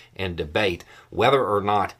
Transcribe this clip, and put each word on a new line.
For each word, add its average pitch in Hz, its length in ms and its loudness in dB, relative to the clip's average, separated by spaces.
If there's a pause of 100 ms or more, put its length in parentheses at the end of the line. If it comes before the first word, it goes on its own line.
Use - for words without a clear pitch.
(140)
and 92 220 -6
debate 85 480 -2 (260)
whether 123 340 2
or 101 160 0
not 98 400 0